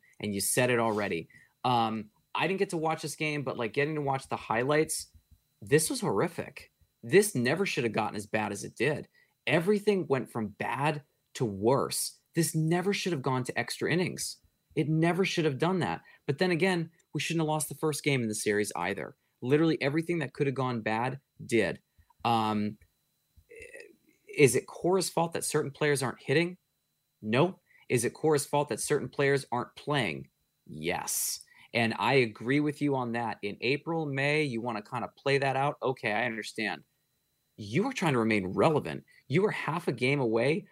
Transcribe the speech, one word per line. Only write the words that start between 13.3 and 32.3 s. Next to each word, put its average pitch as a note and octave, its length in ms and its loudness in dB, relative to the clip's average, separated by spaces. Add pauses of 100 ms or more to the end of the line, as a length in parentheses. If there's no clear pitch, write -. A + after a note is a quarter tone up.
to - 140 -4
extra A#2 320 -2
innings. D#3 460 -2 (380)
It - 120 0
never E3 380 2
should E3 200 0
have C#3 120 0
done F3 220 2
that. E2+ 220 -2 (240)
But C#3+ 120 -2
then F#3 140 2
again, E3+ 380 0 (240)
we D#3 60 -4
shouldn't D#3+ 220 -2
have D#3 80 0
lost D3+ 180 -2
the C#3+ 80 -12
first D3+ 280 -2
game C#3 180 2
in A2+ 80 0
the G#2+ 60 -4
series G#2 400 0
either. E2+ 400 -4 (260)
Literally D3+ 400 2
everything E3 380 0
that C3 140 -6
could C#3+ 140 -2
have C3 80 -2
gone B2+ 260 -2
bad A#2 380 -2 (260)
did. G#2 340 2 (440)
Um, G#2+ 540 2 (1600)
is B2 180 8
it - 120 0
Cora's F3+ 420 0
fault E3 240 0
that - 100 -4
certain D3 280 -2
players D3 300 0
aren't B2 200 -4
hitting? E3+ 360 0 (640)
No. C3+ 380 2 (300)
Is A#2+ 160 2
it A2+ 80 -2
Cora's D3+ 320 2
fault D3 240 0
that - 100 -4
certain C#3 300 -2
players C#3 420 2
aren't A#2+ 240 -4
playing? G2 540 -2 (360)
Yes. - 760 -4 (320)
And A2+ 260 0
I A2+ 140 2
agree B2 480 2